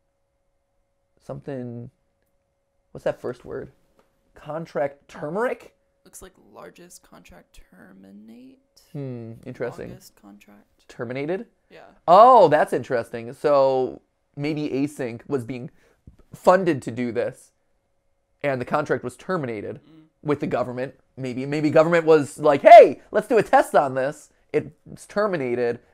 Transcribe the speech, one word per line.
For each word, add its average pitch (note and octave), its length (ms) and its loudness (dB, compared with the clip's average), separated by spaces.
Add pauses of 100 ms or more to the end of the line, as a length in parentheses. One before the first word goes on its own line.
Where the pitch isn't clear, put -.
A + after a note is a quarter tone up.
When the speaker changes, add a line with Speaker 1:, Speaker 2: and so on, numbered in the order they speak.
(1200)
Speaker 1:
Something. B2 680 -14 (1000)
What's - 120 -20
that D3 160 -6
first A#2+ 240 -12
word? C3 260 -16 (640)
Contract D3+ 760 -10
turmeric? F#3+ 680 -8 (300)
Speaker 2:
Looks - 160 -20
like F#3+ 120 -20 (200)
largest F3 500 -20
contract E3+ 580 -20 (100)
terminate. G3+ 880 -20 (340)
Speaker 1:
Hmm, B2 400 -12 (140)
interesting. A#2+ 420 -12
Speaker 2:
Longest - 320 -20
contract. - 680 -20
Speaker 1:
Terminated? C#3 580 -10 (240)
Speaker 2:
Yeah. E3 100 -20 (260)
Speaker 1:
Oh, G#3+ 420 8
that's D#3 260 0
interesting. A#2 580 -6
So C3+ 680 -2 (340)
maybe D3+ 320 -6
Async C3+ 600 -6
was C3+ 160 -4
being B2+ 260 -14 (640)
funded E3+ 480 2
to C3+ 80 -10
do A#2+ 200 -6
this, A2+ 420 -8 (880)
and C3+ 180 -4
the B2+ 60 -8
contract D3+ 360 -4
was B2 140 -12
terminated A#2 640 -8
Speaker 2:
Mm. - 220 -20 (200)
Speaker 1:
with C#3+ 180 -4
the - 60 -6
government. B2 480 -6 (220)
Maybe, B2+ 300 -8
maybe D3+ 240 -2
government D#3+ 340 4
was D#3 340 2
like, C#3+ 220 2
"Hey, F4 400 10 (100)
let's G3+ 180 -2
do A#3 100 2
a G3 40 2
test - 320 0
on C#3+ 200 0
this." C3+ 340 -8 (240)
It's - 540 -8
terminated, B2 760 -4 (140)